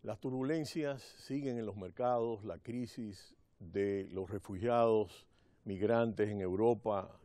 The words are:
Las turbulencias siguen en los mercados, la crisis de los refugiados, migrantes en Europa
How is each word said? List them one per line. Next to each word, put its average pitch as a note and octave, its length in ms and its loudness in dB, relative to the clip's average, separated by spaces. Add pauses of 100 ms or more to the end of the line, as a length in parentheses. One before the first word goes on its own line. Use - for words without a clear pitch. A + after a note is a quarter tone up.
Las G#2+ 160 -6
turbulencias C#3 840 -2
siguen C3+ 560 -6
en A2 80 -4
los G2 100 -6
mercados, A#2 680 -2
la E2+ 140 -8
crisis A#2+ 760 -10 (240)
de G2 500 0
los F#2 180 -6
refugiados, G#2+ 1000 2 (360)
migrantes G#2+ 680 2
en G#2 100 -2
Europa G2 680 2 (160)